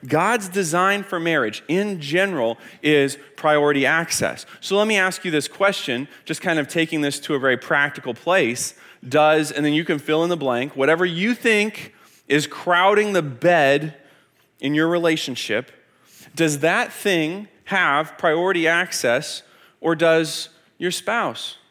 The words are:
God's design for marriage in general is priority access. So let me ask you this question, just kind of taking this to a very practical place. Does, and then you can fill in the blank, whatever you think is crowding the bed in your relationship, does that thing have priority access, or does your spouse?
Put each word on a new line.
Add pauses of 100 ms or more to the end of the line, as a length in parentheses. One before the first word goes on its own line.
God's
design
for
marriage
in
general (240)
is (160)
priority
access. (120)
So
let
me
ask
you
this
question, (180)
just
kind
of
taking
this
to
a
very
practical
place. (340)
Does,
and
then
you
can
fill
in
the
blank,
whatever
you
think (340)
is
crowding
the
bed (640)
in
your
relationship, (640)
does
that
thing (180)
have
priority
access, (380)
or
does (280)
your
spouse? (120)